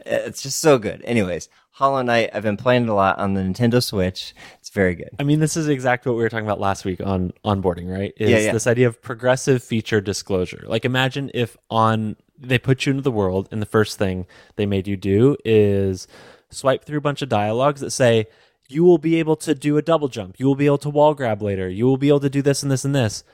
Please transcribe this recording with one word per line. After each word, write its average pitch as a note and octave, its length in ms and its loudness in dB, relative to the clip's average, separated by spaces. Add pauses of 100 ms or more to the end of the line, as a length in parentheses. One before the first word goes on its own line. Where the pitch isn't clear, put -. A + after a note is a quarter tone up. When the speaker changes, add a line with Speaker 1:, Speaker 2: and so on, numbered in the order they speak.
Speaker 1:
It's A2+ 360 -6
just C3+ 180 -8
so D3 180 6
good. G2+ 280 -6
Anyways, F2+ 440 -2 (220)
Hollow C3+ 300 0
Knight, A#2 320 0
I've G#2 100 -4
been G#2 140 -2
playing B2 260 2
it A2+ 60 -2
a G#2+ 40 0
lot G2 260 2
on G2 140 -2
the F#2+ 80 0
Nintendo A#2 420 2
Switch. F#2 500 -4 (260)
It's - 100 -20
very F2+ 260 0
good. D#2+ 140 -14 (100)
Speaker 2:
I C#3+ 40 -2
mean, D3 180 2
this D#3 160 0
is D#3 100 -2
exactly C3 420 0
what A#2+ 80 0
we A#2 60 0
were A2 60 2
talking A2 160 -4
about G#2 140 -2
last G2 260 -2
week F#2 200 -4
on F#2 280 -2 (100)
onboarding, F2+ 500 -2
right? G2 240 -6
Is G#2+ 120 0
Speaker 1:
Yeah, A#2 100 6
yeah. G#2+ 140 2
Speaker 2:
this A2 140 -2
idea B2 200 4
of A#2 140 -4
progressive B2 600 0
feature A2 400 -2
disclosure. F#2 680 -4
Like, A2+ 180 -4
imagine C3 480 -2
if A#2+ 240 -4 (120)
on, A2 460 0 (220)
they B2+ 200 -2
put - 280 0
you C#3+ 60 0
into C3+ 120 -2
the C3+ 80 0
world G2 400 0
and G#2+ 100 -6
the G#2 40 -4
first G#2+ 320 0
thing F#2 280 -2 (300)
they G#2 100 -2
made G2 220 -2
you G2+ 100 -4
do G2+ 460 2
is G2 640 2 (420)
swipe - 360 -2
through D3+ 120 -6
a C#3+ 40 -4
bunch C#3+ 200 -4
of C#3+ 60 -6
dialogues A#2+ 540 0
that - 100 -8
say, A#2 360 2 (420)
"You D3+ 160 0
will F3+ 120 8
be E3 220 0
able D#3 180 0
to D#3 160 -2
do D3 240 0
a D3+ 40 2
double D3+ 260 0
jump. G2 320 -10
You B2+ 80 -2
will C#3 80 4
be C#3+ 120 0
able C#3+ 120 4
to D3 100 -6
wall D3 240 4
grab A2+ 280 -2
later. F#2+ 280 -2
You G2+ 160 -2
will C3 120 4
be C#3 100 0
able C#3+ 140 4
to C#3+ 80 0
do C#3 120 -2
this C#3 220 0
and C#3+ 80 -2
this C3 140 -2
and C#3 100 -2
this. A#2 280 -2 (100)